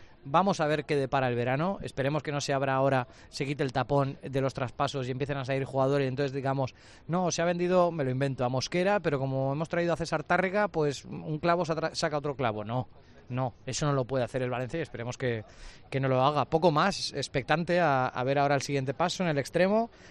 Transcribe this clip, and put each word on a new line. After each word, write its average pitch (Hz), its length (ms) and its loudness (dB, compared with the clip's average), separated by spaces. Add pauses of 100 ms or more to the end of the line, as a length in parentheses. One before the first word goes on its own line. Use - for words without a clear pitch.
(240)
vamos 170 360 2
a 151 80 0
ver 151 180 -2
qué 151 100 0
depara 135 320 0
el 123 60 0
verano. 135 480 0
Esperemos 143 400 -2
que 151 100 -6
no 143 80 -4
se 143 140 -2
abra 135 220 0
ahora, 135 320 2 (220)
se 143 180 -6
quite 143 160 -2
el 135 100 -2
tapón 139 480 0
de 135 200 -2
los 131 120 0
traspasos 135 540 -4
y 127 40 -2
empiecen 139 260 -4
a 131 80 -6
salir 135 200 -2
jugadores 135 400 2
y 131 40 -2
entonces 131 240 -2
digamos, 135 420 -2 (320)
"No, 170 240 0
se 165 100 -2
ha 170 40 2
vendido, 175 460 4
me 160 120 -2
lo 127 80 0
invento, 131 340 0
a 123 40 0
Mosquera, 180 500 0
pero 147 180 0
como 135 360 0
hemos 160 140 -4
traído 170 260 0
a 151 40 0
César 160 260 -2
Tárrega, 185 440 2
pues 147 360 -2
un 156 360 -6
clavo 170 260 2
sa-, 160 300 -2
saca 151 240 0
otro 143 160 -4
clavo". 110 280 0
No. 117 240 -2 (420)
No, 123 260 -2 (100)
eso 131 200 -2
no 143 60 2
lo 131 140 2
puede 131 180 0
hacer 127 180 -2
el 123 80 -2
Valencia 127 300 -4
y 151 40 -4
esperemos 120 340 -8
que, 117 260 -2 (460)
que 135 100 -2
no 135 80 0
lo 131 160 4
haga. 143 220 4
Poco 165 260 4
más, 170 420 0
expectante 156 680 0
a, 135 260 4
a - 160 -4
ver 139 160 2
ahora 143 160 4
el 135 60 0
siguiente 139 320 -2
paso 175 280 -2
en 180 60 0
el 151 100 0
extremo. 196 520 2 (220)